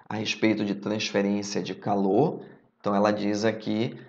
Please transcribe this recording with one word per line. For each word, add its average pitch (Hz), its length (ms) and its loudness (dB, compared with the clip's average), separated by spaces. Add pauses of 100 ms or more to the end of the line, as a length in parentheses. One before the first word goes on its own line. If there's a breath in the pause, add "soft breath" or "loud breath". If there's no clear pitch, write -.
a 110 60 -6
respeito 107 500 0
de 101 100 -2
transferência 101 880 -2
de 92 100 -8
calor. 101 680 2 (400 loud breath)
Então, 104 120 0
ela 104 180 6
diz 104 340 0
aqui, 107 520 -2 (120 loud breath)